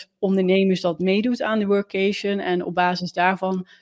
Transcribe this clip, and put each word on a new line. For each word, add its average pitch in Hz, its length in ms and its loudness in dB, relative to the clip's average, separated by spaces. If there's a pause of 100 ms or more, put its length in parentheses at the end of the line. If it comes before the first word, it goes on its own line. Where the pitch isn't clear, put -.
(200)
ondernemers 190 640 2
dat 170 180 -2
meedoet 208 420 0
aan 220 180 -2
de 208 60 0
workation 202 760 0
en 180 240 0
op 165 120 -6
basis 180 380 -2
daarvan 185 540 0 (140)